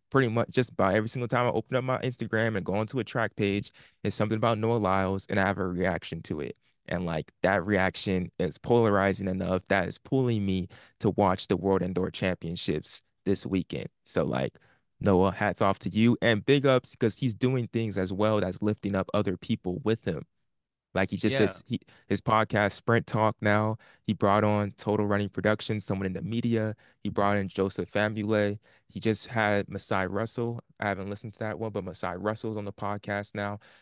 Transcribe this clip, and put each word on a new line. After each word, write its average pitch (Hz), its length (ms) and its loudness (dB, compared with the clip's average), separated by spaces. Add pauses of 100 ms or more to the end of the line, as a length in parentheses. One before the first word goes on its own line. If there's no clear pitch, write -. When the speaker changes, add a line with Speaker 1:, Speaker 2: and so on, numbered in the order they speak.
Speaker 1:
pretty 135 180 2
much 113 240 0
just 127 200 0
about 95 220 2
every 107 160 2
single 120 180 -4
time 123 200 0
I 117 40 2
open - 240 -4
up 123 80 -2
my 131 160 -2
Instagram 113 560 -2
and 92 100 -4
go 92 100 -2
onto 110 240 -2
a 113 40 -2
track 110 320 -4
page, 101 360 0 (320)
it's 104 120 -2
something 107 220 0
about 117 200 2
Noah 113 200 0
Lyles, 95 520 0
and 101 100 0
I 95 60 4
have 95 120 2
a 95 100 -2
reaction 87 560 -2
to - 180 -6
it. - 140 -8 (320)
And, 87 180 -4
like, 80 260 -4 (100)
that 95 240 2
reaction 92 760 0
is 87 180 -2
polarizing 98 680 2
enough 92 420 -2
that 95 180 2
is 95 100 -8
pulling 120 480 0
me 95 220 0 (320)
to 107 120 2
watch 95 360 2
the 95 100 2
World 95 240 2
Indoor 92 300 -2
Championships 85 920 -4 (240)
this 98 200 0
weekend. 87 420 -4 (160)
So, - 200 -2
like, 67 340 -2 (420)
Noah, 95 320 4
hats 98 300 -2
off 98 180 2
to - 100 -8
you, 110 320 4
and 110 240 2
big 139 200 4
ups, 131 300 2
'cause 113 220 0
he's 120 180 -2
doing 127 320 0
things 110 300 -2
as 95 140 -2
well 107 280 2
that's 92 220 -4
lifting 104 340 0
up 95 180 -2
other 101 240 0
people - 460 -4
with 110 220 0
him. 82 200 -4 (680)
Like, 95 160 0
he 101 80 -4
just 107 160 2
Speaker 2:
Yeah. 135 60 2
Speaker 1:
did 104 100 4
s-, - 160 -8
he, - 140 -4 (280)
his 104 140 0
podcast, 107 520 2
Sprint 117 340 2
Talk 110 340 2
now. 107 360 2 (280)
He 110 80 0
brought 104 300 4
on 104 300 2
Total 104 340 0
Running 101 220 0
Productions, 107 540 0
someone 98 220 -2
in 92 80 -4
the 87 80 -8
media. 110 540 -2 (260)
He 104 80 -4
brought 101 280 2
in 98 100 -2
Joseph 95 440 -2
Famulais. 104 680 0 (300)
He 104 100 -12
just 110 260 0
had 104 440 0
Masai 98 360 -2
Russell. 113 560 -4 (180)
I 104 100 -2
haven't 95 200 -6
listened 101 240 -10
to - 60 -18
that 107 180 -6
one, 110 140 -6
but 101 120 -6
Masai 90 340 -6
Russell's 107 400 -4
on 104 80 -8
the 101 80 -8
podcast 101 600 -6
now. 104 260 -6 (220)